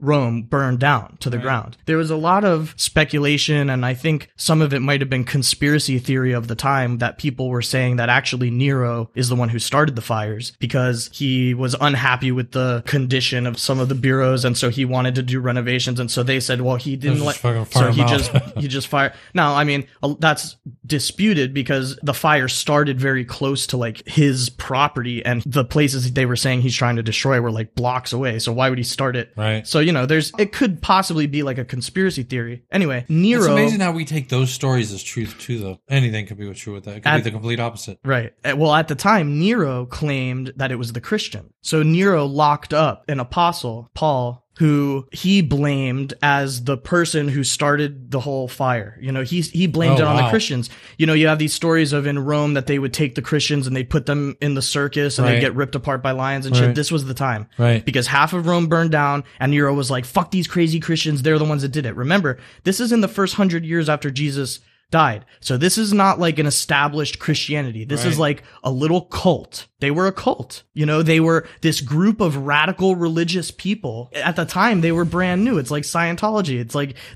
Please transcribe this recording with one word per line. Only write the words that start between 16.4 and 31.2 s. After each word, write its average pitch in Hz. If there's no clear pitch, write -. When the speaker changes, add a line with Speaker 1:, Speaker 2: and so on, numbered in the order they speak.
Speaker 1:
said, 127
"Well, 127
he 135
didn't 131
Speaker 2:
Let's -
Speaker 1:
let," 143
Speaker 2:
just -
fucking 113
fire 123
Speaker 1:
so 120
he 143
Speaker 2:
him 120
Speaker 1:
just, 117
Speaker 2:
out. 131
<laughs> -
Speaker 1:
he 143
just 131
fired. 139
Now, 151
I 147
mean, 139
uh, 143
that's 156
disputed 147
because 135
the 143
fire 147
started 147
very 131
close 135
to, -
like, 117
his 131
property 131
and 120
the 131
places 131
they 127
were 123
saying 127
he's 123
trying 120
to 117
destroy 120
were, 117
like, 110
blocks 123
away. 120
So 113
why 127
would 127
he 120
start 127
it? 117
Speaker 2:
Right. 107
Speaker 1:
So, 156
you 165
know, 127
there's, 151
it 208
could 196
possibly 175